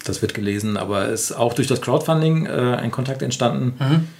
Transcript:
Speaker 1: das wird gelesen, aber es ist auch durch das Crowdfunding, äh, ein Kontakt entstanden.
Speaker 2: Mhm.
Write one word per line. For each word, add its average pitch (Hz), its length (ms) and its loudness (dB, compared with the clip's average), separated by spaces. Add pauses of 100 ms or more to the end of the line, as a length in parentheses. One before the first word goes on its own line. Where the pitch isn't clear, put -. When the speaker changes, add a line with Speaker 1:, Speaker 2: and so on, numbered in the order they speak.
Speaker 1:
das - 160 -4
wird 104 100 0
gelesen, 101 460 -2
aber 98 320 -2
es 110 140 -2
ist - 80 -4
auch 123 200 0
durch 127 160 0
das 123 140 0
Crowdfunding, 160 640 2
äh, - 40 -4
ein 123 400 0
Kontakt 131 300 -4
entstanden. 127 580 0
Speaker 2:
Mhm. 160 300 4 (120)